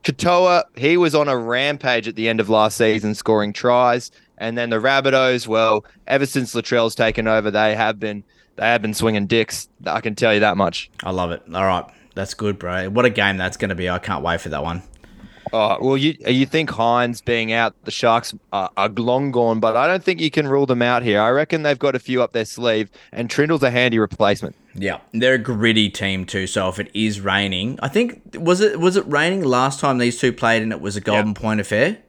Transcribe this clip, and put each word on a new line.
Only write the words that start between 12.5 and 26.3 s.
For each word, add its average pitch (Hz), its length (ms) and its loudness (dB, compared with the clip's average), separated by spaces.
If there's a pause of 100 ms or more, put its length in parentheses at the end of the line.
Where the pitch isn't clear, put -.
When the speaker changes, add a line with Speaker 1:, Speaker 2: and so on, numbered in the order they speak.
Speaker 2:
bro. 92 320 -6
What 120 140 2
a 123 60 4
game 101 280 0
that's 92 180 -4
gonna 95 180 -4
be. 90 140 -4
I 90 100 -2
can't 87 240 -6
wait 85 180 -2
for - 100 -12
that 73 120 -6
one. 85 200 -6 (680)
Speaker 1:
Oh, 107 280 0
well, 135 160 2
you, 147 200 0 (100)
you 127 200 2
think 160 240 -2
Hines 120 500 0
being 113 320 -2
out, 113 320 0
the 110 80 -10
Sharks 117 420 0 (180)
are, 98 240 -4
are 98 120 0
long 123 420 -2
gone, 117 300 2
but 113 160 2
I 131 100 2
don't 180 160 0
think 175 180 -2
you 156 100 0
can 147 180 0
rule 139 180 2
them 123 160 2
out 120 220 2
here. 104 160 2
I 110 100 4
reckon 151 320 0
they've 147 160 0
got 139 160 0
a 127 60 -2
few 127 220 -2
up 117 100 -2
their 113 140 -2
sleeve, 110 440 -2 (220)
and 117 180 -8
Trindle's 151 320 2
a 131 80 4
handy 123 300 2
replacement. 101 560 0 (180)
Speaker 2:
Yeah, 90 240 -6 (140)
they're 123 220 2
a 127 40 2
gritty 110 520 2
team 95 340 -4
too. 95 240 -4